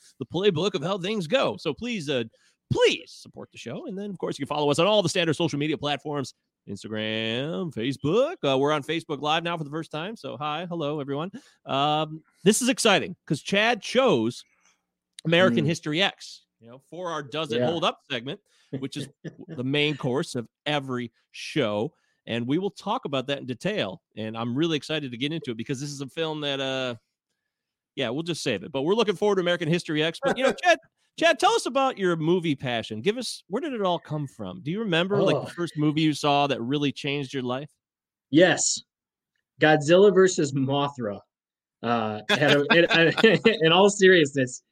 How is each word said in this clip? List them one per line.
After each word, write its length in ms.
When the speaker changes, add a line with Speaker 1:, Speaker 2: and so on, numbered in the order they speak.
Speaker 1:
the 60
playbook 500
of 80
how 140
things 300
go. 300
So 160
please, 360
uh, 140
please 400
support 400
the 60
show. 300
And 100
then, 140
of 80
course, 180
you 80
can 100
follow 140
us 80
on 100
all 140
the 80
standard 260
social 220
media 200
platforms. 560
Instagram, 1040
Facebook. 720
Uh, 120
we're 160
on 120
Facebook 380
Live 200
now 160
for 60
the 80
first 200
time. 240
So 220
hi, 320
hello, 300
everyone. 320
Um, 560
this 180
is 80
exciting 460
'cause 160
Chad 400
chose 640
American 380
Speaker 2:
Mm. 40
Speaker 1:
History 360
X, 400
you 100
know, 100
for 200
our 120
Does 280
It 80
Speaker 2:
Yeah. 120
Speaker 1:
Hold 140
Up 160
segment, 280
which 200
is 100
Speaker 2:
<laughs> 240
Speaker 1:
the 160
main 340
course 380
of 120
every 440
show. 600
And 180
we 140
will 120
talk 340
about 220
that 120
in 80
detail. 560
And 220
I'm 180
really 220
excited 320
to 80
get 160
into 180
it 60
because 240
this 80
is 120
a 60
film 340
that, 180
uh, 360
yeah, 140
we'll 120
just 220
save 200
it. 80
But 120
we're 120
looking 200
forward 200
to 60
American 280
History 340
X. 200
But, 140
you 60
know, 100
Speaker 2:
<laughs> 100
Speaker 1:
Chad, 140
Chad, 180
tell 140
us 140
about 320
your 180
movie 400
passion. 460
Give 160
us, 320
where 100
did 140
it 80
all 180
come 260
from? 360
Do 100
you 80
remember, 420
like, 140
the 60
Speaker 2:
Oh. 60
Speaker 1:
first 280
movie 240
you 140
saw 340
that 140
really 320
changed 400
your 100
life? 260
Speaker 2:
Yes. 520
Godzilla 520
versus 400
Mothra. 640
Uh, 460
had 280
a, 760
in, 100
<laughs> 220
in 80
all 160
seriousness, 840